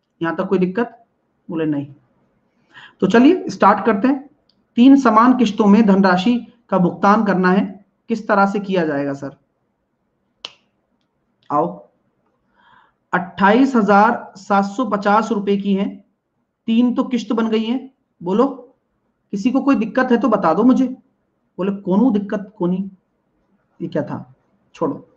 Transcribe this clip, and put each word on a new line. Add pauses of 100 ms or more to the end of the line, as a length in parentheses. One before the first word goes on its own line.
(220)
यहां
तक
कोई
दिक्कत? (480)
बोले,
"नहीं." (1080)
तो
चलिए
start
करते
हैं। (460)
तीन
समान
किस्तों
में
धनराशि (160)
का
भुगतान
करना
है, (240)
किस
तरह
से
किया
जाएगा
सर? (2250)
आओ, (1200)
अट्ठाईस
हजार
सात
सौ
पचास
रुपए
की
हैं, (640)
तीन
तो
किस्त
बन
गई
हैं। (280)
बोलो, (560)
किसी
को
कोई
दिक्कत
है
तो
बता
दो
मुझे। (680)
बोले,
"कोनू
दिक्कत
कोनी।" (920)
ये
क्या
था? (400)
छोड़ो।